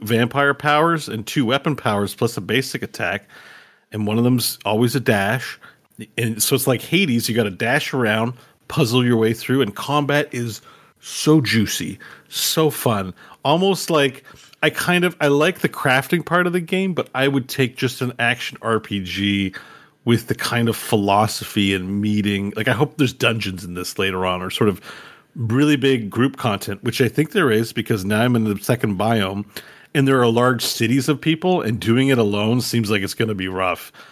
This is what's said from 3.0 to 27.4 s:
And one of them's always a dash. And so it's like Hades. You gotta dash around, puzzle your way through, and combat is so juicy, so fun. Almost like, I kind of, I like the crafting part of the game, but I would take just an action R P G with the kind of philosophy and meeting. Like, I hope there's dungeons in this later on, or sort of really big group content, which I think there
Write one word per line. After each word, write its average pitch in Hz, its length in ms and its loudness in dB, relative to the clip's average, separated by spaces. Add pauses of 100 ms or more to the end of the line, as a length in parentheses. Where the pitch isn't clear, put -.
And 107 160 -4
one 107 120 0
of 117 40 2
them's 123 400 0
always 117 320 2
a 135 40 0
dash. 110 600 0 (580)
And 113 240 -2
so - 140 2
it's 123 120 -2
like 123 140 0
Hades. 151 460 0
You 113 80 -4
gotta 107 160 2
dash 120 420 -2
around, 117 400 0 (360)
puzzle 127 360 2
your 120 120 4
way 110 160 2
through, 139 280 -2
and 101 140 -2
combat 147 560 0
is 120 300 -6 (400)
so - 400 2
juicy, - 580 -2 (300)
so - 400 0
fun. 101 440 -2 (300)
Almost 175 460 2
like, 143 340 2 (380)
I 156 80 4
kind 175 360 0
of, 175 160 -2
I 151 60 2
like 151 320 2
the 147 100 -2
crafting 139 560 0
part 175 200 2
of 175 80 0
the 185 60 0
game, 185 340 -2
but - 220 -4
I 135 140 2
would 139 180 -2
take 127 300 -2
just - 240 -2
an 123 180 -4
action 120 420 -2
R 110 200 0
P 101 180 -6
G 95 540 -2 (500)
with 117 240 2
the - 80 -2
kind 117 320 0
of 110 80 0
philosophy 101 1000 2
and 95 280 -2
meeting. 104 560 0
Like, 110 100 -2
I 123 60 2
hope 139 240 0
there's 127 160 0
dungeons 101 500 -4
in 87 120 -10
this 87 220 -8
later 95 280 -2
on, 90 160 -2
or 92 80 -6
sort 107 200 2
of 90 120 -2 (540)
really 139 420 2
big 123 320 0
group 123 260 0
content, 101 480 -4
which 120 160 -4
I 123 80 4
think 151 240 0
there 165 200 2